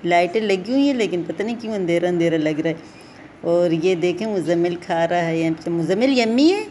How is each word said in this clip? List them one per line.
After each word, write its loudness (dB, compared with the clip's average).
लाइटें 2
लगी -2
हुई 2
हैं, 2
लेकिन -2
पता -6
नहीं -4
क्यों -8
अंधेरा 0
अंधेरा 2
लग -2
रहा -2
है। -4
और 2
ये 2
देखें -2
मुजम्मिल 0
खा -2
रहा 0
है -2
यहाँ 0
पे। -6
मुजम्मिल 2
यम्मी 4
है। 0